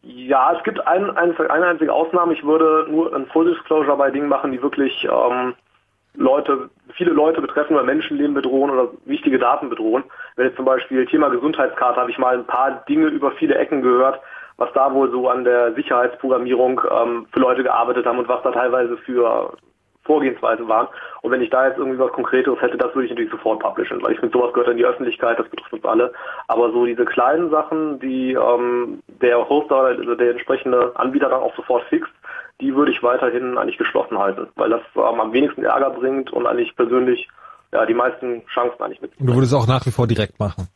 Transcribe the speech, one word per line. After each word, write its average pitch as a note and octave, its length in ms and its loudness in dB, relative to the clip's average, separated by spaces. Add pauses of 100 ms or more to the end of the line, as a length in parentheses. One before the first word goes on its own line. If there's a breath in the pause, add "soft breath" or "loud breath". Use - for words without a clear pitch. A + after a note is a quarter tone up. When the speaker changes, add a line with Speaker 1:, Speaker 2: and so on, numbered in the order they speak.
Speaker 1:
ja, C3 540 0
es - 60 -10
gibt - 240 -6
ein, F#3+ 300 0
ein, E3+ 200 2
eine D#3+ 300 0
einzige D#3+ 260 0
Ausnahme. E3+ 400 2
Ich D3 100 -6
würde D#3 460 4
nur D#3+ 240 0
ein C3+ 140 -4
Full E3 260 2
Disclosure D3 440 0
bei C#3 120 2
Dingen C#3+ 200 -4
machen, C#3 220 0
die B2 100 -6
wirklich, C#3 440 -2
ähm, B2 480 0 (680)
Leute, C3+ 500 0 (260)
viele F3 160 0
Leute D#3 300 2
betreffen D3+ 340 -2
oder C3+ 80 4
Menschenleben D3 500 0
bedrohen C3+ 380 0
oder B2+ 160 2 (180)
wichtige C#3 320 0
Daten B2+ 320 2
bedrohen. A2+ 340 0 (320 loud breath)
Wenn B2+ 120 2
jetzt B2+ 80 -2
zum C3 100 -6
Beispiel B2+ 400 2
Thema D3+ 240 2
Gesundheitskarte, B2 720 0
habe A#2+ 100 0
ich - 80 -8
mal B2+ 220 2
ein A#2 80 -10
paar C3 420 0
Dinge D#3 180 4
über C#3 260 0
viele C#3+ 220 0
Ecken C#3+ 280 0
gehört, B2+ 360 4 (360 loud breath)
was B2 180 -4
da C3+ 200 2
wohl C3+ 180 2
so B2+ 180 0
an B2+ 140 0
der A#2+ 320 4
Sicherheitsprogrammierung, B2+ 1120 0
ähm, A#2 420 0
für - 80 -2
Leute B2 220 2
gearbeitet B2 460 0
haben A#2+ 100 0
und A#2+ 100 -4
was A#2+ 140 -2
da B2+ 100 0
teilweise A#2+ 460 0
für A#2 600 0 (480)
Vorgehensweise A#2+ 640 0
waren. A2+ 200 2 (340 loud breath)
Und B2 100 -2
wenn B2+ 100 0
ich A2+ 100 -2
da C3 160 2
jetzt C3 100 -2
irgendwie C3 220 -4
was B2+ 140 2
Konkreteres B2+ 480 0
hätte, B2 160 0
das B2 180 -2
würde C3 100 0
ich A2 60 -6
natürlich A#2 200 -4
sofort A2 280 -2
publishen, - 420 -4
weil A2+ 120 0
ich - 60 -4
finde, A#2 160 -2
sowas B2 180 2
gehört A#2+ 180 2
in A#2+ 60 0
die A#2+ 80 4
Öffentlichkeit, A#2+ 520 -2
das A2+ 120 -6
betrifft - 240 -12
uns A2 120 -12
alle. A#2 280 2 (340 loud breath)
Aber A#2 240 2
so A#2+ 140 2
diese A#2+ 200 0
kleinen D3 460 0
Sachen, D#3 480 -2
die, C3 320 -4
ähm, A#2+ 720 0 (180)
der A#2+ 280 4
Hoster C3+ 500 2
oder A#2+ 160 -2
der A#2+ 160 2
entsprechende B2 640 0
Anbieter C3 340 0
dann B2+ 120 0
auch - 140 -4
sofort A#2+ 340 -2
fixt, - 200 -2 (520 loud breath)
die C3+ 120 0
würde C#3 180 4
ich - 120 -4
weiterhin B2 540 0
eigentlich A#2 200 -4
geschlossen - 400 -2
halten, G2 380 -2
weil A2 140 0
das, A2+ 120 0 (140)
ähm, A2+ 240 0
am A2 140 -2
wenigsten C3+ 300 0
Ärger B2+ 280 2
bringt C3 400 -4
und A#2+ 160 -2
eigentlich A#2 280 -2
persönlich, B2 520 0 (440 loud breath)
ja, A2+ 140 2
die A2+ 80 -2
meisten A#2+ 580 -2
Chancen A#2+ 300 -2
eigentlich G#2+ 200 -8
mit. - 180 -14
Speaker 2:
Und C3+ 80 0
du A#2+ 80 2
würdest B2+ 180 2
auch A#2+ 140 0
nach B2+ 180 0
wie A#2+ 60 -2
vor B2 160 0
direkt G#2+ 320 -2
machen? G2 360 -6